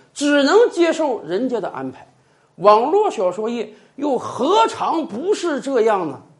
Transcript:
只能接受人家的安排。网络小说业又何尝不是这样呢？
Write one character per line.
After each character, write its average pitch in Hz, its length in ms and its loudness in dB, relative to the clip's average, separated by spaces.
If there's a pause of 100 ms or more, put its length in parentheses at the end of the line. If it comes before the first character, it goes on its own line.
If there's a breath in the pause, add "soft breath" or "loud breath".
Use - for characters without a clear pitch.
(140 loud breath)
只 285 280 2
能 294 140 4 (140)
接 339 200 2
受 269 320 -2
人 180 240 -4
家 233 140 -4
的 175 80 -6
安 135 240 -10
排。 - 160 -20 (480)
网 214 340 4
络 392 200 2
小 185 200 -2
说 214 160 -6
业 240 240 -6 (260 soft breath)
又 277 220 -2
何 392 500 0
尝 311 380 -4
不 277 280 -4
是 302 260 -4
这 247 220 0
样 202 260 0
呢？ 127 100 -10 (220)